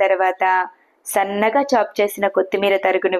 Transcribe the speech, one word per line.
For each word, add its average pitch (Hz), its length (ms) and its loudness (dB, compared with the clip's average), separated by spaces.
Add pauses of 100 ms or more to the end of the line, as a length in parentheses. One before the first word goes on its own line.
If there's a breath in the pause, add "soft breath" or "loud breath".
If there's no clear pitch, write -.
తర్వాత 185 420 0 (640 soft breath)
సన్నగా 208 560 0 (100)
చాప్ 220 280 0
చేసిన 202 280 -2
కొత్తిమీర 196 500 0
తరుగును 190 420 0